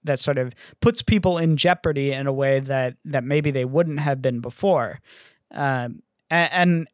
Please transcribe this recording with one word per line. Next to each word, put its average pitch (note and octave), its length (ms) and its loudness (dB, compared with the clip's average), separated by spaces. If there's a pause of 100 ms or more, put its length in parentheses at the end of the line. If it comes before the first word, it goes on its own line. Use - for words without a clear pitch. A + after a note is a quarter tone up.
that C#3+ 160 -2
sort C#3 200 -2
of B2+ 140 -6 (260)
puts - 240 0
people F#3 340 2
in E3 200 2
jeopardy D3+ 540 0
in C3+ 140 -4
a C#3 80 0
way C3+ 260 2
that, C3+ 460 -2
that C#3+ 180 -2
maybe D3 280 0
they C3 140 -2
wouldn't D3 340 0
have C#3+ 200 -2
been B2+ 200 -2
before. B2 600 -2 (520)
Um, B2+ 500 -4 (300)
a-, E3 200 2
and, F3 420 2